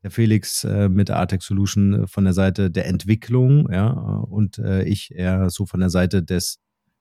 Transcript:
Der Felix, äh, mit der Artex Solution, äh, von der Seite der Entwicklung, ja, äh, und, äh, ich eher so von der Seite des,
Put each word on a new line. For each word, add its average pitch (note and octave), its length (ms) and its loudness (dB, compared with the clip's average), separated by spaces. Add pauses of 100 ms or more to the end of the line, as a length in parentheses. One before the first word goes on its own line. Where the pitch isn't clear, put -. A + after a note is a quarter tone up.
Der F#2 80 -10
Felix, G#2+ 500 0
äh, G2+ 260 0
mit F#2+ 200 2
der - 80 -2
Artex F2+ 280 -2
Solution, G2 600 0
äh, - 20 -4
von - 160 -4
der F#2+ 100 2
Seite F#2+ 380 0
der F#2 160 -4
Entwicklung, A#2 840 2
ja, G2+ 180 2
äh, G#2 360 -4
und, G2+ 320 -2
äh, F#2+ 260 -2
ich - 280 -4
eher F#2 380 0
so G2+ 160 -6
von F2+ 140 -6
der F#2 100 2
Seite F2+ 320 0
des, - 380 -6 (400)